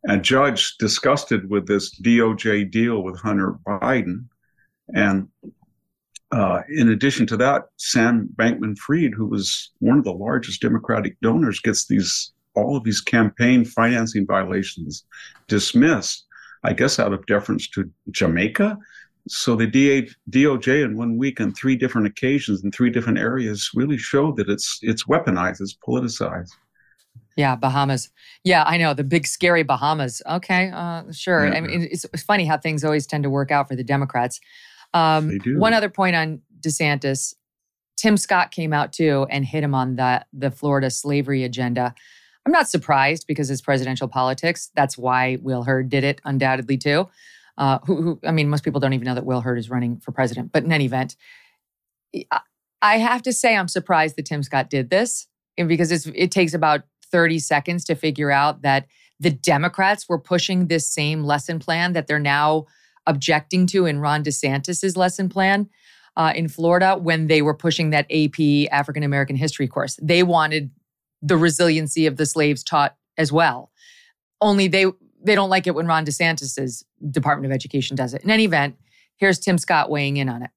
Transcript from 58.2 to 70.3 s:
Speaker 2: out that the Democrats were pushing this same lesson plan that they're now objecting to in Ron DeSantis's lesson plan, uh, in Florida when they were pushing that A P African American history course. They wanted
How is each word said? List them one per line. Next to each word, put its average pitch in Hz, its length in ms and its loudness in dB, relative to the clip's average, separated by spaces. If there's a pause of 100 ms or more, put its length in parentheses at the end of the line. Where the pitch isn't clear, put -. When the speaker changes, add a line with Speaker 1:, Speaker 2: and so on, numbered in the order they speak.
Speaker 2:
out 143 300 2
that 139 240 2 (340)
the 165 100 2
Democrats 175 800 0
were 170 100 0
pushing 180 480 0
this 160 180 0
same 156 380 -2
lesson 147 380 -2
plan 175 320 -2
that 160 160 -2
they're 151 100 2
now 147 480 2 (400)
objecting 160 600 0
to 185 180 2
in 143 140 0
Ron 151 240 0
DeSantis's 147 720 -2
lesson 185 320 0
plan, 196 400 0 (480)
uh, 160 180 2
in 165 140 -2
Florida 180 480 2
when 160 320 0
they 156 120 4
were 147 140 2
pushing 156 360 0
that 147 200 2
A 156 180 2
P 143 420 2
African 143 340 -2
American 139 320 0
history 143 320 -2
course. 139 340 -6
They 170 220 4
wanted 156 480 0 (500)